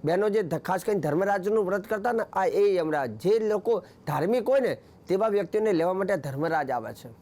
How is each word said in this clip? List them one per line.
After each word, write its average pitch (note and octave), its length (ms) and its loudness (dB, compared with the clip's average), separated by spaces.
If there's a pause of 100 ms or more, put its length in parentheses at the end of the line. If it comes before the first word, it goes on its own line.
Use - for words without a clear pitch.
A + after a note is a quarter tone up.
બહેનો F#3 240 2
જે G#3 140 2
ધ-, E3 120 -4
ખાસ F3+ 300 -4
કરીને G3+ 160 0
ધર્મરાજનું G3 640 0
વ્રત G3 220 -2
કરતા A3 260 -2
ને, A3+ 100 0 (100)
આ F#3+ 140 0
એ G3 280 4
યમરાજ. D#3 360 0
જે E3 280 2
લોકો G#3+ 440 0 (240)
ધાર્મિક F3 420 0
હોય C4+ 120 4
ને F#3+ 180 -2 (300)
તેવા G3 200 2
વ્યક્તિઓને G#3 440 0
લેવા F3 200 2
માટે F#3+ 200 0
આ F#3+ 40 2
ધર્મરાજ C#3+ 540 -2
આવે A2+ 220 -4
છે. A#2+ 160 -18 (140)